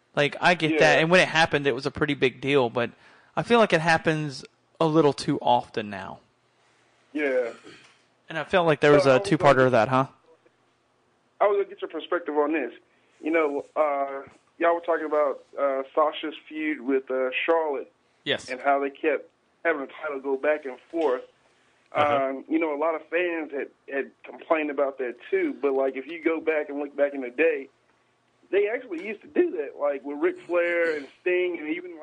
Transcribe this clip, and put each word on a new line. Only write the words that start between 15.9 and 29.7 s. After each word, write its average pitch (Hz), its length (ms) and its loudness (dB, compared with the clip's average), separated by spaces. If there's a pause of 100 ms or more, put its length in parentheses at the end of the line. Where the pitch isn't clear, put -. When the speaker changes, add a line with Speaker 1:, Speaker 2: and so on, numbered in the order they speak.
Speaker 2:
Sasha's 156 400 -2 (140)
feud 156 320 -6
with, 131 300 -2
uh, 131 200 -2 (140)
Charlotte. 160 460 -2 (340)
Speaker 1:
Yes. 139 240 -4
Speaker 2:
And 127 120 -10
how 139 200 2
they 139 100 -4
kept 143 380 -4 (360)
having 160 220 0
the - 140 -16
title 147 200 -8
go 135 160 -2
back 151 280 -2
and 127 140 -12 (140)
forth. 139 300 -2 (720)
Speaker 3:
Uh-huh. 143 380 0
Speaker 2:
Um, 135 180 -10
you 160 100 0
know, 160 160 -2
a - 20 -8
lot 160 180 -2
of 156 120 -8
fans 165 460 -4
had, 131 160 -6 (220)
had 131 200 -6 (140)
complained 151 460 -4
about 131 280 -2
that 123 180 -6 (140)
too. 175 320 -2
But, 139 120 2
like, 135 220 0
if 131 100 -10
you 160 160 -12
go 160 180 0
back 151 280 -2
and 143 100 -8
look 143 180 -8
back 143 180 0
in 135 60 -8
the 123 100 -8
day, 143 380 0 (840)
they 202 180 0
actually 208 380 -8
used 214 160 -12
to - 60 -20
do 349 240 0
that. 147 260 -8